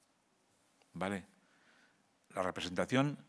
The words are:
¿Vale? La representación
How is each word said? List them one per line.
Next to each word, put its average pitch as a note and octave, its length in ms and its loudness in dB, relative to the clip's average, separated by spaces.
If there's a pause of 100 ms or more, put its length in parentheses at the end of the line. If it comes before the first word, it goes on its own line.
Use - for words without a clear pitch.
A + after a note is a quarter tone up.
(960)
¿Vale? F#2 320 -2 (1040)
La F#2+ 120 0
representación F#2 880 0